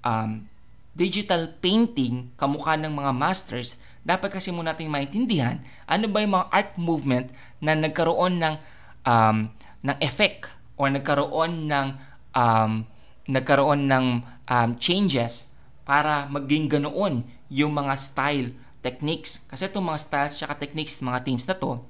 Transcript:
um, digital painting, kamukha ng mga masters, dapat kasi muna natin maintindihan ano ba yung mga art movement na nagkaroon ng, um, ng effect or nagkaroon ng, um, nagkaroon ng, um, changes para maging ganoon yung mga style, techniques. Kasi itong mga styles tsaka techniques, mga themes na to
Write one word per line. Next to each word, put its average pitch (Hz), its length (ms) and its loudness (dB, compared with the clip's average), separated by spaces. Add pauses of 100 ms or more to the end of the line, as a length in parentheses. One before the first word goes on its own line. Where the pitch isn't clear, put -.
um, 110 480 -2 (480)
digital 185 540 0 (100)
painting, 180 720 2
kamukha 147 400 0
ng 156 160 -2
mga 139 240 0
masters, 127 640 -2 (240)
dapat 190 320 0
kasi 185 160 -6
muna 165 220 -4
natin 156 160 -6
maintindihan 147 720 0 (240)
ano 214 240 0
ba 214 160 0
yung 202 160 2
mga - 100 -4
art 202 300 2
movement 135 480 0 (320)
na 156 160 2
nagkaroon 165 640 2
ng, 156 140 2 (500)
um, 110 480 4 (320)
ng 139 160 0
effect - 480 0 (280)
or 139 160 2
nagkaroon 151 760 0
ng, 139 220 0 (480)
um, 113 480 4 (420)
nagkaroon 139 640 4
ng, 131 180 4 (400)
um, 120 300 4
changes 160 760 0 (320)
para 143 460 2
maging 143 400 0
ganoon 151 560 0 (240)
yung 147 240 0
mga 143 240 0
style, 135 560 -2 (320)
techniques. 147 680 -4
Kasi 190 160 -6
itong 196 240 -2
mga 151 120 -4
styles 147 360 -2
tsaka 147 160 -6
techniques, 143 480 -8
mga 127 240 -2
themes 123 220 -2
na 190 100 -2
to 120 320 -4